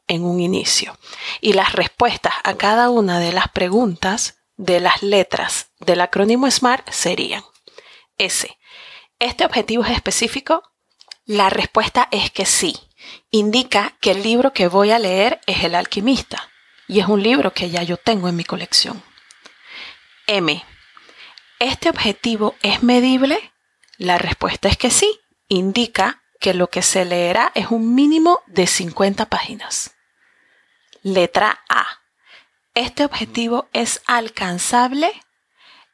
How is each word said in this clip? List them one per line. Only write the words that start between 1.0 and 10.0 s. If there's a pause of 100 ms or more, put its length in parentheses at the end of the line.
Y
las
respuestas (100)
a
cada
una
de
las
preguntas (200)
de
las
letras (100)
del
acrónimo
smart
serían: (760)
S. (640)
¿Este
objetivo
es
específico? (600)